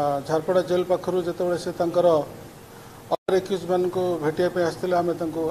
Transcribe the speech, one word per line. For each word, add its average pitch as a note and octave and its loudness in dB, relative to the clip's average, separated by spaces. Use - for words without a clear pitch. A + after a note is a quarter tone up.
ଝାରପଡ଼ା D#3+ 2
ଜେଲ୍ F3+ 0
ପାଖରୁ F3+ 0
ଯେତେବେଳେ F3 0
ସେ F3+ -6
ତାଙ୍କର E3+ 2
other F#3 0
ଆକ୍ୟୁଜ୍ଡମାନଙ୍କୁ F3+ 0
ଭେଟିବା D#3+ 2
ପାଇଁ F3 0
ଆସିଥିଲେ, F3+ -2
ଆମେ E3+ 2
ତାଙ୍କୁ E3 -4